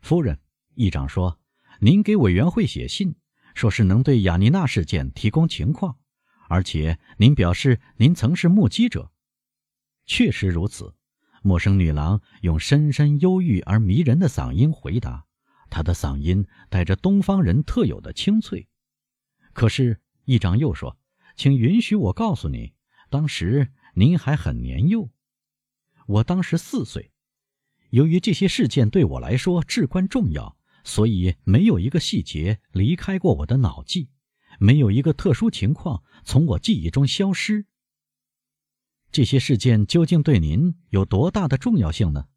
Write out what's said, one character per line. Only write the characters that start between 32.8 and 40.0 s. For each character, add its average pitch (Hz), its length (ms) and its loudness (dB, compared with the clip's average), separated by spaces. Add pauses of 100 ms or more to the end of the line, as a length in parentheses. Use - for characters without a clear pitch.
开 190 240 -6
过 160 160 2
我 73 100 -6
的 123 120 -2
脑 123 260 -2
际， - 260 -8 (500)
没 113 180 6
有 123 120 4
一 113 120 2
个 160 100 0
特 - 220 0
殊 226 180 0
情 110 220 -2
况 143 300 -6 (200)
从 151 220 2
我 107 120 0
记 - 160 -2
忆 85 160 -2
中 139 160 2
消 196 280 0
失。 208 320 -4 (1500)
”“这 143 120 2
些 135 140 0
事 123 220 0
件 110 260 2
究 170 180 2